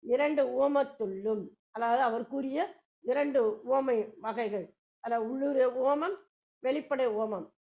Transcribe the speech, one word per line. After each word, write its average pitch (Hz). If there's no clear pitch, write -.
இரண்டு 285
உவமத்துள்ளும், 220
அதாவது 233
அவர் 226
கூறிய 277
இரண்டு 277
உவமை 262
வகைகள், 208
அதாவது 233
உள்ளுரை 269
உவமம், 302
வெளிப்படை 262
உவமம். 214